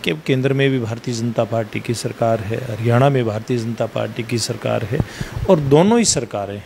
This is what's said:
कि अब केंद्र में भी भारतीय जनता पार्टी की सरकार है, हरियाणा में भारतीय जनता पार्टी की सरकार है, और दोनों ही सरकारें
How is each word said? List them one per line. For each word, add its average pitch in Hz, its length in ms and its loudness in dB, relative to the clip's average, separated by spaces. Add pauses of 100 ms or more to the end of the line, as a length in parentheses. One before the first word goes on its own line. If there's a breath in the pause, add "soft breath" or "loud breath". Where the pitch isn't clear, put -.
कि 180 60 2
अब 156 160 -4
केंद्र 135 260 2
में 139 180 4
भी 131 100 0
भारतीय 113 340 -4
जनता 117 300 0
पार्टी 107 360 -4
की 117 140 -4
सरकार 113 460 0
है, 104 160 -4
हरियाणा 120 540 2
में 123 160 2
भारतीय 110 320 -2
जनता 113 280 -2
पार्टी 113 360 -6
की 117 160 -2
सरकार 113 460 -2
है, 127 140 -4 (520 loud breath)
और 170 100 6
दोनों 160 380 6
ही 220 60 4
सरकारें 104 600 -4